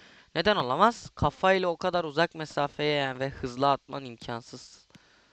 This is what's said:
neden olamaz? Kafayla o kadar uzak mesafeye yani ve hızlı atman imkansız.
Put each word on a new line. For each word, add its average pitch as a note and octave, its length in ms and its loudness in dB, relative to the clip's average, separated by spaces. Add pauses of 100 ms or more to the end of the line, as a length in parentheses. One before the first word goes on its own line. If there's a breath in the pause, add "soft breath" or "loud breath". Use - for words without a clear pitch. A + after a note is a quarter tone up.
(340 soft breath)
neden G3 220 2
olamaz? D#3+ 580 2
Kafayla F#3 540 2
o E3 80 -2
kadar F3 280 -2
uzak D#3 300 0
mesafeye D3 600 -2
yani C3 260 -2
ve C3+ 100 -2
hızlı C3+ 420 0
atman C3+ 320 -4
imkansız. A#2+ 840 -14 (460 soft breath)